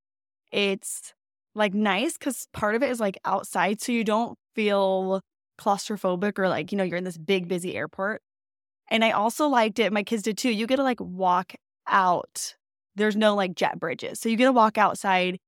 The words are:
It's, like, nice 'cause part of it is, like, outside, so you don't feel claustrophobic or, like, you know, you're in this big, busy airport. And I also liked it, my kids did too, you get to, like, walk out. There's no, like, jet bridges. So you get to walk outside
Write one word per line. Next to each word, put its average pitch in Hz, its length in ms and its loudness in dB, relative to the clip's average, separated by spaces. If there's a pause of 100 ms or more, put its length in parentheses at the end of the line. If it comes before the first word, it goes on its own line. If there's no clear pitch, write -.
(520)
It's, - 640 -4 (400)
like, 208 220 0
nice 214 420 0
'cause - 360 -6
part 214 200 -2
of 233 80 2
it 262 80 2
is, 247 100 -4
like, 202 240 -2
outside, 196 560 -2
so - 120 -4
you 233 120 2
don't 220 320 -2 (200)
feel 190 640 0 (380)
claustrophobic 196 800 -2
or, 190 100 2
like, 147 220 -2
you 202 80 -2
know, 190 40 2
you're 175 140 -2
in 185 60 -4
this 170 160 -8
big, 180 280 -2
busy 180 280 -4
airport. 190 480 -6 (640)
And 226 160 2
I 220 60 4
also 233 360 0
liked 226 300 2
it, 214 160 2
my 208 80 0
kids 208 220 -4
did 214 160 -2
too, 254 100 0
you 220 160 0
get 254 120 0
to, 277 60 2
like, 254 160 0
walk 180 540 0 (340)
out. - 680 0 (400)
There's 208 200 2
no, 214 200 4
like, 185 180 0
jet 175 260 -2
bridges. - 400 -6
So - 80 -4
you 226 80 2
get 247 100 4
to 269 60 6
walk 220 280 4
outside 185 580 2 (100)